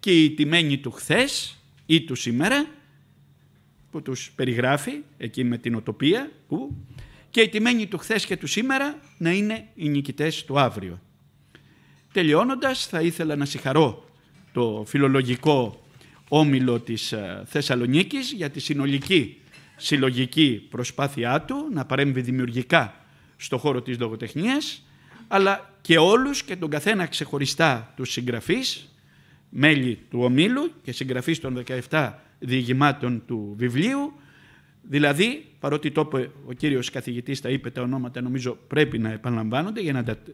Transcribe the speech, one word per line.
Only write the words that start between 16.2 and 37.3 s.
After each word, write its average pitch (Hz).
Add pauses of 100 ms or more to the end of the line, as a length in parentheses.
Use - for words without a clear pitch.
όμιλο 131
της, 117
ε, 98
Θεσσαλονίκης 147
για 170
τη 143
συνολική 139 (360)
συλλογική 131
προσπάθειά 131
του 285
να 143
παρέμβει 135
δημιουργικά 123 (320)
στο -
χώρο 127
της 123
λογοτεχνίας, 120 (460)
αλλά 196
και 165
όλους 247
και 185
τον 165
καθένα 175
ξεχωριστά 139
τους 127
συγγραφείς, 123 (560)
μέλη 135 (120)
του 120
ομίλου 202 (100)
και 127
συγγραφείς 131
των 131
δεκαεφτά 127 (160)
διηγημάτων 131
του 104
βιβλίου. 202 (680)
Δηλαδή, 147 (140)
παρότι 151
το 151
είπε 147 (160)
ο 123
κύριος 131
καθηγητής, 123